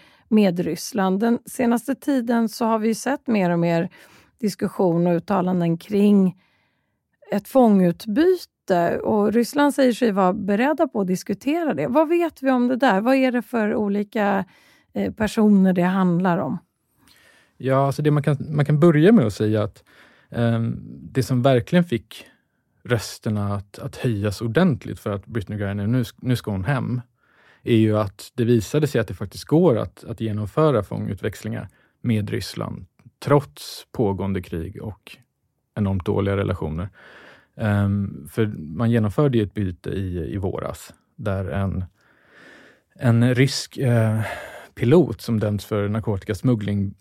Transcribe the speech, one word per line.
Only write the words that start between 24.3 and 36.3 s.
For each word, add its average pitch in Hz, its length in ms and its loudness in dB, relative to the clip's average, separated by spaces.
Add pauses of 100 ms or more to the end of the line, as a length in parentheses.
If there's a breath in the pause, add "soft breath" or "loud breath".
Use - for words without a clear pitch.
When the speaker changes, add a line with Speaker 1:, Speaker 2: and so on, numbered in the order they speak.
Speaker 2:
ordentligt 117 580 0
för - 120 -6
att 98 140 -8
Brittney 104 340 -8
Griner, 101 280 -4
nu, 123 160 0 (140)
nu 123 180 -2
ska - 160 -6
hon 95 140 -4
hem, 123 360 -4 (640 soft breath)
är 120 120 2
ju 107 220 4
att - 380 -4
det 123 80 0
visade 120 440 2
sig 127 140 0
att 101 60 -4
det 95 60 -10
faktiskt - 320 -12
går 151 320 4
att, - 260 -8
att 110 180 -10
genomföra 110 600 0
fångutväxlingar 110 840 -8 (320)
med 107 280 0
Ryssland, - 560 -8 (340)
trots - 720 0
pågående 98 500 -2
krig 90 400 -10
och - 360 -14 (580)
enormt 98 300 -2
dåliga 98 320 0